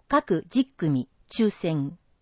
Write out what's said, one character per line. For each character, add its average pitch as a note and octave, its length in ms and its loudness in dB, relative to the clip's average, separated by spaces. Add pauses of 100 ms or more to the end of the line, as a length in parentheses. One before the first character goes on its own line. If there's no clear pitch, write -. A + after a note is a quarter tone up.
各 - 400 0
十 B3+ 160 2
組、 C#3 440 -2 (200)
抽 A3 220 2
選。 D#3 480 -4 (240)